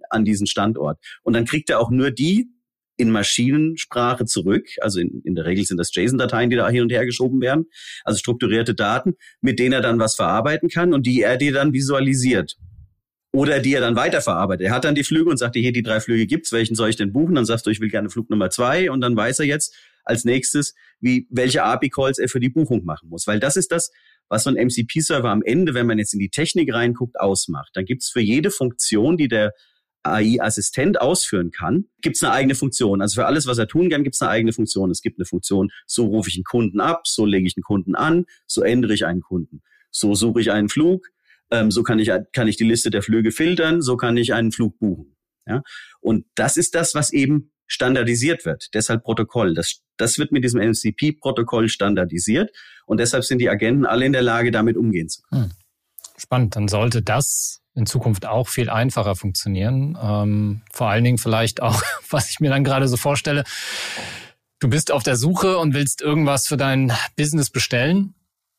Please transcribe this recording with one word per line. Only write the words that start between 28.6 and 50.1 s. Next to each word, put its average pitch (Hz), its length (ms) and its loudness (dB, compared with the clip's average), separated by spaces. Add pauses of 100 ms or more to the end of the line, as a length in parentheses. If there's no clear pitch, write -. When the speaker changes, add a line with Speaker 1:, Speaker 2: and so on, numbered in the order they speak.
Speaker 1:
die 147 140 0
der 107 240 0 (500)
A-I-Assistent 110 960 0
ausführen 107 500 0
kann, 120 340 -2 (160)
gibt's - 220 -2
eine 123 80 0
eigene 135 240 2
Funktion. 113 460 0
Also 104 200 0
für - 40 2
alles, 135 220 2
was 123 100 0
er 113 100 0
tun 170 220 2
kann, 147 140 2
gibt's 135 180 -2
eine 95 100 0
eigene 113 220 2
Funktion. 98 380 0
Es - 100 -4
gibt - 180 -6
eine 90 60 -4
Funktion, 95 440 0 (160)
so 120 200 -2
rufe 104 240 0
ich 90 80 -4
einen 92 80 -8
Kunden 104 340 0
ab, 165 260 0
so - 200 0
lege 95 200 2
ich - 120 -2
einen 92 60 -8
Kunden 170 320 -2
an, 165 300 2 (220)
so - 140 -2
ändere 117 320 2
ich 92 120 0
einen 90 140 -2
Kunden, 80 420 -6 (300)
so 104 240 0
suche 113 240 2
ich 110 120 2
einen 104 180 2
Flug, 175 400 2 (420)
ähm, 110 180 2
so 110 140 2
kann 110 160 2
ich, 107 100 2 (220)
kann 113 160 0
ich 104 80 0
die - 80 -2
Liste 113 280 2
der 101 100 0
Flüge 110 300 2
filtern, 170 500 0
so 127 160 0
kann 120 180 0
ich 120 180 2
einen 113 200 0
Flug 110 260 -2
buchen. - 380 -4 (280)
Ja? 127 180 -4 (360)
Und - 260 0 (100)
das 117 200 0
ist 170 200 0
das, 165 200 0
was 147 160 -2
eben 147 400 0 (160)
standardisiert 123 800 0
wird. - 280 -6
Deshalb 110 300 -2
Protokoll. 107 500 0
Das, - 280 -4 (160)
das 113 200 0